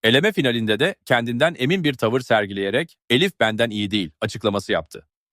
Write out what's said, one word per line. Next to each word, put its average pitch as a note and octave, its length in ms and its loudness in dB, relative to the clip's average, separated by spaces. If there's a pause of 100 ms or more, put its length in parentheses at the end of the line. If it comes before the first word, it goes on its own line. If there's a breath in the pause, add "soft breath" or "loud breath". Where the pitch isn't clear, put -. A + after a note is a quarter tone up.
Eleme C#3 300 4
finalinde A#2 480 0
de F#3 140 0 (100)
kendinden A#2+ 540 0
emin D#3+ 260 0
bir D3 100 0
tavır B2 260 0
sergileyerek G#2 760 -2 (140)
"Elif E3 300 2
benden A2+ 300 0
iyi G#2 200 -4
değil." F#2+ 200 -2 (100)
açıklaması G#2+ 520 -2
yaptı. - 340 -6 (260)